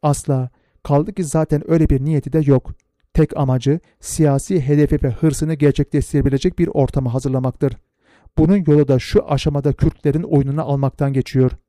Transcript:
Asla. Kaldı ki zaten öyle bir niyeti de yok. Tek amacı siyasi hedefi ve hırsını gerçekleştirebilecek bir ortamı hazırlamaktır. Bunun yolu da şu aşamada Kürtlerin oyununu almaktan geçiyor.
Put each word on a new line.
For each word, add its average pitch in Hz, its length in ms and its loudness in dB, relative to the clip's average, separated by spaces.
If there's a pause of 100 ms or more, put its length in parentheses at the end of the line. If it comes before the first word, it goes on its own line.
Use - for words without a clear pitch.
Asla. 139 480 -2 (340)
Kaldı 151 300 0
ki 185 100 -6
zaten 156 480 -2
öyle 160 180 4
bir 135 160 0
niyeti 147 280 -2
de 160 120 2
yok. 135 280 2 (400)
Tek - 240 2
amacı 135 420 0 (200)
siyasi 151 640 0
hedefi 143 420 2
ve 131 80 0
hırsını 156 420 -2
gerçekleştirebilecek 139 1040 0
bir 170 80 2
ortamı 131 420 -2
hazırlamaktır. 131 680 -4 (600)
Bunun 180 300 4
yolu 147 200 4
da 131 120 2
şu - 260 0
aşamada 143 480 -2
Kürtlerin 151 500 0
oyununu 139 380 0
almaktan 139 520 -2
geçiyor. 127 380 2 (180)